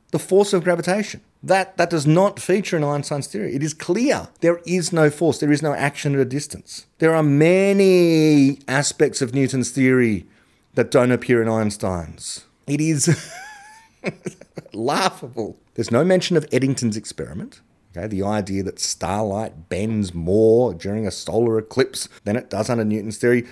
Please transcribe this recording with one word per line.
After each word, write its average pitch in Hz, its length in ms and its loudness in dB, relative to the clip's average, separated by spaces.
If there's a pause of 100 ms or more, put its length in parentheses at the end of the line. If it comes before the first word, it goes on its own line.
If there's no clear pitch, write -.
(120)
The 160 60 -2
force 202 340 2
of 180 100 2
gravitation. 175 600 -2 (200)
That, 185 340 0
that 170 140 0
does 156 160 0
not 190 320 4
feature 185 380 -2
in 147 80 0
Einstein's 143 420 -4
theory. - 280 -8
It 139 80 -4
is 156 120 -6
clear 196 540 -2 (120)
there 170 240 2
is 175 280 -2
no 156 180 4
force. - 280 0
There 151 120 0
is 151 120 2
no 147 120 -2
action 143 400 -2
at 139 60 2
a 135 40 2
distance. - 600 -10 (120)
There 160 160 4
are 160 80 2
many 160 1500 4
aspects 139 520 0
of 120 140 -2
Newton's 131 360 0
theory 127 560 2 (480)
that 117 180 0
don't 127 180 4
appear 120 320 2
in 113 60 -2
Einstein's. 101 960 -4 (240)
It 143 120 -2
is 156 540 0 (680)
<laughs> - 680 -14
laughable. 120 840 -4 (160)
There's 113 160 -4
no 135 140 2
mention 185 320 2
of 147 160 0
Eddington's 127 440 0
experiment. 92 640 -12 (360)
Okay, 87 100 -8
the 98 160 -4
idea 98 400 -2
that - 160 -8
starlight 101 880 -6
bends 101 460 -4
more 110 580 4
during 101 340 -6
a 92 40 -4
solar 110 480 -2
eclipse - 500 -4 (160)
than 104 120 -2
it 127 120 -8
does 107 220 -4
under 117 140 -2
Newton's 107 340 -6
theory, 120 340 2